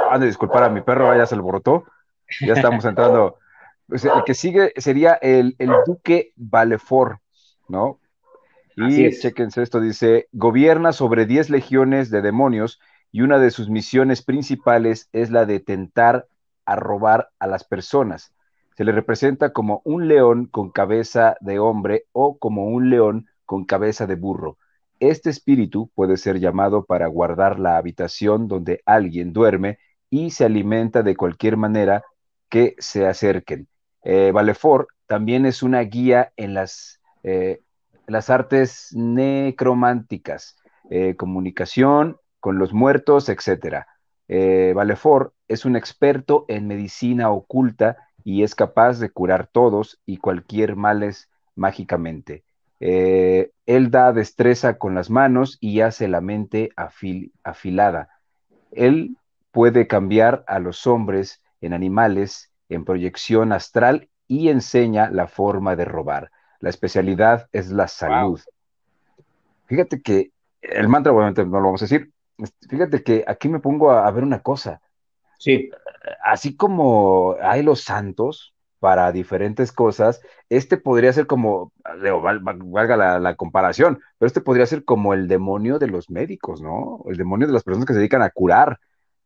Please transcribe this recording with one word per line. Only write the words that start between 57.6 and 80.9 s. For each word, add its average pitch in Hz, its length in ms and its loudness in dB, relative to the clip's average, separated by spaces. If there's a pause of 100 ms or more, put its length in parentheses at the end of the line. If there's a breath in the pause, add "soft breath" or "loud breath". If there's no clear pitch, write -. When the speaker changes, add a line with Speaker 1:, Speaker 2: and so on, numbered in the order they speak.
Speaker 1:
Él 156 440 2 (360)
puede 117 340 4
cambiar 110 640 2
a 98 100 -4
los 87 280 -8
hombres 101 560 -2 (180)
en 87 140 -8
animales, 98 760 -2 (180)
en 85 160 -8
proyección 95 680 -2
astral 120 560 0 (180)
y 151 220 0
enseña 117 640 2
la 92 180 -2
forma 98 480 -2
de 85 80 -4
robar. 73 460 -8 (300)
La 90 100 -4
especialidad 98 800 0
es 92 180 -6
la 98 140 0
Speaker 2:
Wow. 87 40 -4
Speaker 1:
salud. 95 520 -4 (1300)
Fíjate 151 360 -4
que 98 300 -2 (280)
el 107 280 -2
mantra, 139 240 4
obviamente, 104 320 2
no 90 140 -4
lo 98 80 0
vamos 95 160 0
a 107 40 -4
decir. 147 240 -2 (580)
Fíjate 147 340 -2
que 110 240 0
aquí - 220 -6
me 160 120 -4
pongo 143 300 2
a, 110 160 4
a 104 40 2
ver 117 140 -4
una 139 180 -4
cosa. 131 380 -8 (580)
Speaker 2:
Sí. 135 320 0 (540)
Speaker 1:
Así 123 320 -2
como 107 840 2
hay 104 200 0
los 147 200 2
santos 107 720 -8 (240)
para 92 340 2
diferentes 101 600 -4
cosas, 113 480 0 (280 soft breath)
este 135 280 0
podría 127 360 2